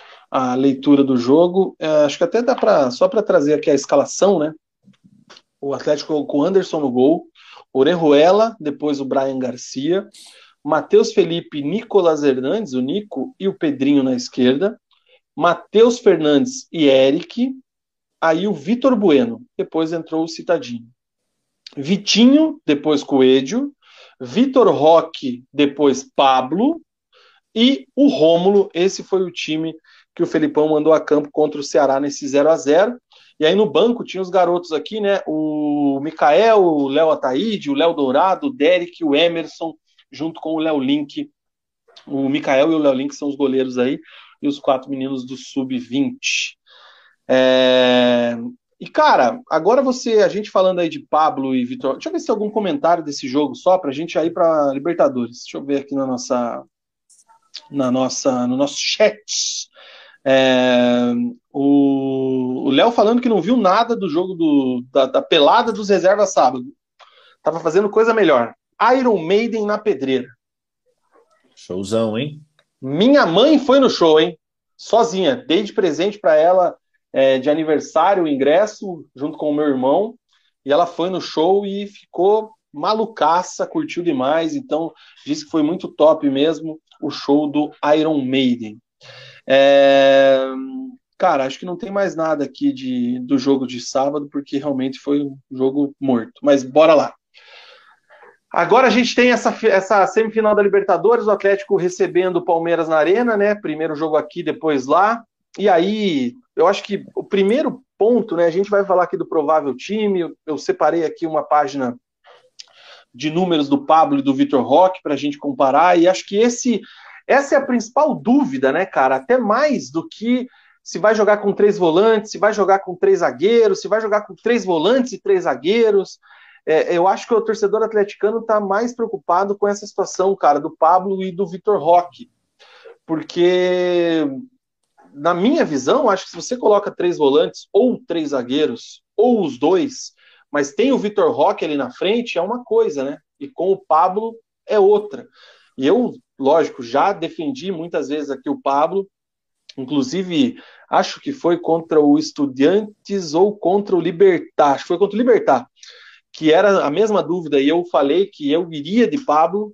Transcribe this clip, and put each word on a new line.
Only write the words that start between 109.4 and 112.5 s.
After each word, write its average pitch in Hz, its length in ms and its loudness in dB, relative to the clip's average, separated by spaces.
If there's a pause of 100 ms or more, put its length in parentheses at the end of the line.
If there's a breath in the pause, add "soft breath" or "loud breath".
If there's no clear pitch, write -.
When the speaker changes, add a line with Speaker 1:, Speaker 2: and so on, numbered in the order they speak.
Speaker 1:
time. 196 460 -2
Eu, 156 120 -8 (120)
eu 151 120 -6
separei 165 460 0
aqui 156 240 -6
uma 156 160 -2
página 135 540 -2 (1160 loud breath)